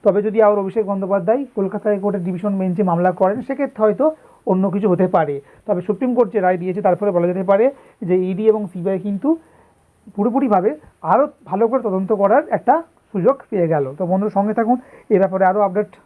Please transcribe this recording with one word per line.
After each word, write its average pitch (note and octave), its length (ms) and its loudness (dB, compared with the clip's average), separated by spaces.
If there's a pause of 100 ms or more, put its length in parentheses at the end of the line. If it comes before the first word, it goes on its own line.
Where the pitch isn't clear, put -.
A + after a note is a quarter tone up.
তবে G3+ 200 2
যদি G#3 200 2
আবার G#3 160 4
অভিষেক G3 280 -2
বন্দ্যোপাধ্যায় G3 580 -2 (120)
কলকাতা G3+ 340 -4
হাইকোর্টের G3 340 -2
ডিভিশন F#3+ 340 -4
বেঞ্চে F#3 240 -2
মামলা F3+ 300 2
করেন G3 300 0
সেক্ষেত্রে C4+ 420 -6
হয়তো C4 320 2 (300)
অন্য F#3+ 240 0
কিছু G3+ 220 -2
হতে F#3 160 2
পারে। D3+ 320 0 (260)
তবে F3+ 160 -2
সুপ্রিম A#3 320 -2
কোর্ট A#3 180 2
যে A3 80 0
রায় F#3 180 2
দিয়েছে F#3 240 -4
তার F3+ 140 2
ফলে G#3 140 -2
বলা F3 160 0
যেতে F3+ 160 -2
পারে G3 280 2 (380)
যে F3+ 60 2 (160)
ইডি F#3+ 220 -4
এবং G#3+ 200 -2
সিবিআই F#3+ 260 -4
কিন্তু G3+ 300 -4 (880)
পুরোপুরিভাবে A3 540 2 (320)
আরও A3 260 2 (160)
ভালো G3+ 240 0
করে B3 140 0
তদন্ত F#3+ 300 -2
করার G#3 380 2
একটা C4+ 320 0 (300)
সুযোগ G#3 240 2 (140)
পেয়ে F3 180 0
গেল। D3+ 160 0 (140)
তো F#3 80 -4
বন্ধুরা F#3+ 320 -2
সঙ্গে G#3 160 -2
থাকুন, A3+ 220 0 (380)
এ - 40 4
ব্যাপারে F#3+ 260 2
আরও F#3 160 2
আপডেট G3+ 300 -2 (160)